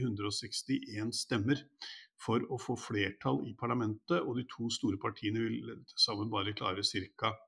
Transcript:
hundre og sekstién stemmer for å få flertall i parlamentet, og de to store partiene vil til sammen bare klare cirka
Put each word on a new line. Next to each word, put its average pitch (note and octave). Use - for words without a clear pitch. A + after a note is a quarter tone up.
hundre G#2
og G#2
sekstién A2+
stemmer B2
for A#2
å B2
få B2
flertall A2+
i G#2+
parlamentet, A#2+
og A#2+
de B2
to A#2
store A#2
partiene A2
vil A2+
til -
sammen G#2+
bare G#2
klare G2+
cirka G#2+